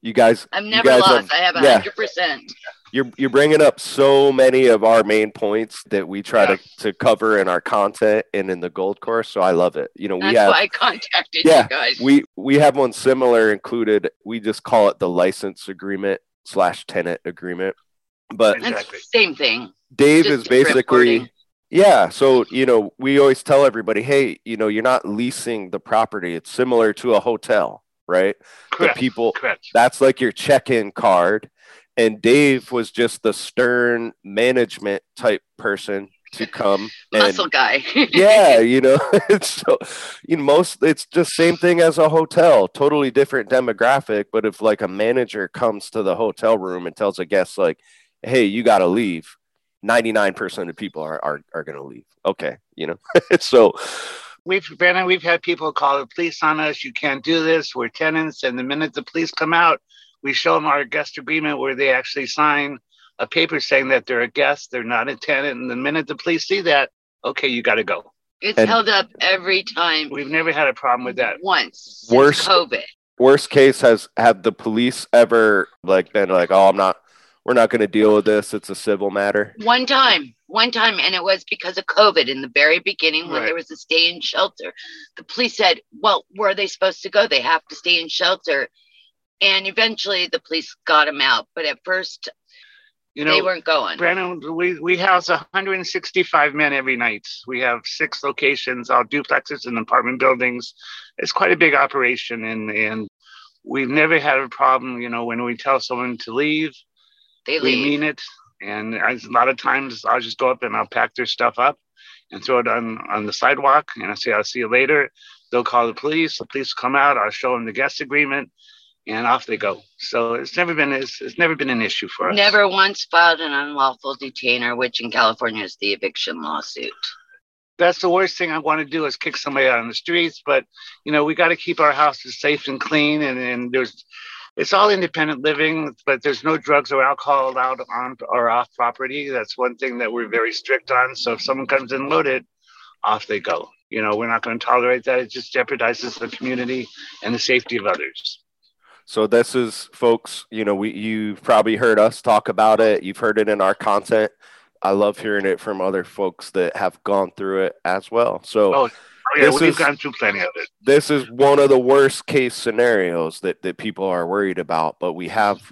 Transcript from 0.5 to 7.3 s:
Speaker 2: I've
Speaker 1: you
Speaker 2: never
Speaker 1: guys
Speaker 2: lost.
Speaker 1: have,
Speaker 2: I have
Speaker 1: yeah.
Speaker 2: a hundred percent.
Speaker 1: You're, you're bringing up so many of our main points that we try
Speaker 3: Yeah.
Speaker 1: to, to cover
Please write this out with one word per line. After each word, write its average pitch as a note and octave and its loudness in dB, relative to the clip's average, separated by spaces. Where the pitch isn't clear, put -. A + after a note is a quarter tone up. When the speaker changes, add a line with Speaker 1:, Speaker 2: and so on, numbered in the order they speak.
Speaker 2:
I've G3+ -6
Speaker 1:
you G#3+ -10
Speaker 2:
never A3+ 2
Speaker 1:
guys B2+ 6
Speaker 2:
lost. F#3+ 6
Speaker 1:
have, - 0
Speaker 2:
I D3 0
have F3+ 0
Speaker 1:
yeah. E3+ 0
Speaker 2:
a C3+ 8
hundred - 0
percent. F3 -6
Speaker 1:
You're, B2+ -2
you're C3+ -2
bringing D3+ 4
up C#3+ 4
so C#3 4
many C3 6
of A2 6
our A2+ 6
main G#2+ 2
points G#2+ -4
that G2 -2
we G2 -8
try A2 2
Speaker 3:
Yeah. G2 2
Speaker 1:
to, - -20
to G2+ -4
cover A2 2